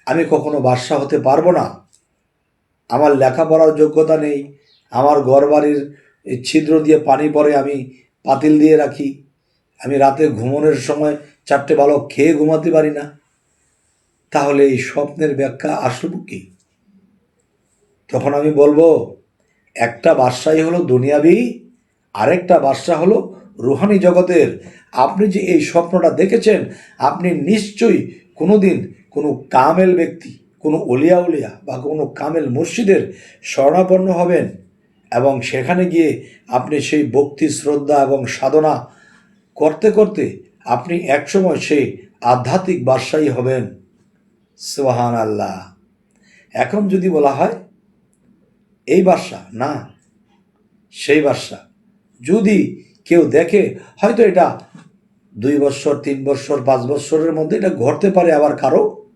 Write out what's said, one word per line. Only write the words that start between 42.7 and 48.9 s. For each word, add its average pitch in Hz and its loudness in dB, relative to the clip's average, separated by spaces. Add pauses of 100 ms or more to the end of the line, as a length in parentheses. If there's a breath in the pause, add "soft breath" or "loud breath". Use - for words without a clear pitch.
বাদশাহী 131 0
হবেন। 120 -4 (800)
সুবহান 120 -2
আল্লাহ। 101 -6 (800 soft breath)
এখন 196 -4
যদি 185 -2
বলা 147 2
হয় 175 -2 (1300)
এই 180 2